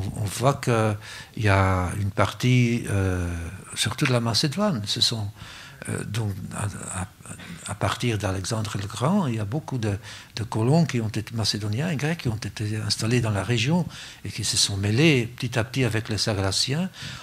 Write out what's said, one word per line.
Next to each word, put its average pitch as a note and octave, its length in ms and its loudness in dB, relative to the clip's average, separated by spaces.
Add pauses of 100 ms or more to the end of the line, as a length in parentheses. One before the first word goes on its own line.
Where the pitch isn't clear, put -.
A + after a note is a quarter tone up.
(160)
on A2 80 -2
voit A#2 380 2
qu'il A2 840 0
y G#2 40 6
a F#2+ 420 6 (100)
une G2 100 0
partie, A#2+ 800 4
euh, F#2 360 2 (480)
surtout - 300 0
de C3 80 2
la A#2+ 80 4
Macédoine. C3+ 640 0
Ce G2+ 160 -2
sont, G#2+ 300 0 (580)
euh, - 160 -4
donc, G#2+ 280 -2 (220)
à, F#2+ 480 -6
à, F#2 60 -6 (580)
à G2+ 80 -6
partir A2 440 0
d'Alexandre G2 600 -2
le G2 60 -6
Grand, D#3+ 400 2
il A#2 100 0
y - 20 -2
a G#2+ 60 -2
beaucoup B2+ 340 -4
de, G#2+ 180 0 (400)
de A2+ 80 -4
colons B2+ 420 4
qui A#2+ 140 0
ont A2 80 -2
été G#2 260 -6
macédoniens A2 560 -2
et D#3+ 60 0
grecs D#3 260 -2
qui - 60 0
ont A2 80 0
été G#2 400 -6
installés A2 440 0
dans A2+ 100 0
la G2 140 0
région B2 420 2 (380)
et G#2+ 60 -6
qui G#2+ 140 -6
se - 120 0
sont G2+ 200 2
mêlés A#2 500 6
petit B2 320 -4
à A2 60 2
petit C3 200 0
avec A2+ 240 0
les G#2+ 100 -2
Sagalassiens. A2+ 720 0 (320)